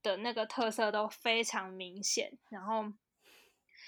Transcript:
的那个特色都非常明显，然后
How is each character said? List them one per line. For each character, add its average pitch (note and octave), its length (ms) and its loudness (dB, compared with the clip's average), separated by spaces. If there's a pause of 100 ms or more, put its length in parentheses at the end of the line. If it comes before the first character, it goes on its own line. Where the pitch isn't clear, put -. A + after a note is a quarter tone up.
的 G3 160 2
那 A#3 140 -2
个 A3 140 0
特 A3+ 260 0
色 A3 180 4
都 G#3 200 2
非 A3+ 340 2
常 F#3+ 260 -2
明 F#3 320 -10
显， - 360 0 (100)
然 F#3+ 160 -10
后 G#3+ 300 0 (960)